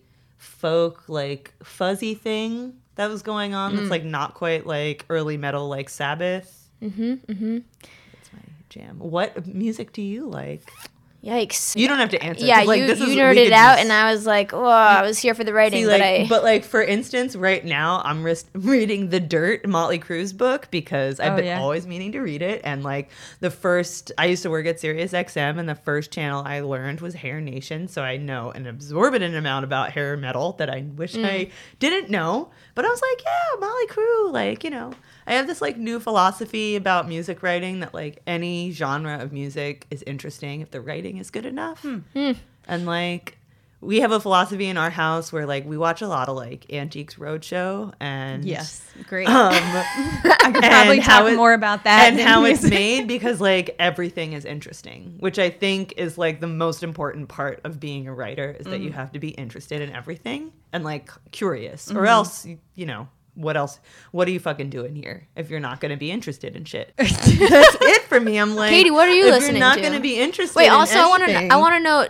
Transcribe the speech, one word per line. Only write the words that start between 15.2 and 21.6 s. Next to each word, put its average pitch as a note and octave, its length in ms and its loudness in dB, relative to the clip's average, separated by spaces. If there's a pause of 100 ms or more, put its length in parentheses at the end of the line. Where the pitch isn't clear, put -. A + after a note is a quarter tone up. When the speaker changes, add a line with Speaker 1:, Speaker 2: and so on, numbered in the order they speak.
Speaker 2:
for A#3 80 -4
the G#3 100 -4
writing," G#3+ 300 4
Speaker 1:
See, - 20 2
Speaker 2:
but G#3 140 6
Speaker 1:
like, F#3+ 220 4
Speaker 2:
I G#3 60 0
Speaker 1:
but, A3+ 160 2
like, A3 200 4
for - 180 0
instance, B3 540 -4
right F#3 280 0
now, D#3+ 400 -2
I'm D#3 200 -4
ris-, E3 260 -4
<laughs> - 60 -20
reading G3+ 540 0
The F#3 100 0
Dirt, E3+ 480 -2
Motley E3+ 320 -2
Crue's F#3 340 -8
book, B3+ 380 -2
because C#3 480 -6
I've D#3+ 140 -2
Speaker 3:
Oh, - 20 -2
Speaker 1:
been F#3 100 -2
Speaker 3:
yeah. F3 140 -4
Speaker 1:
always D3+ 260 -4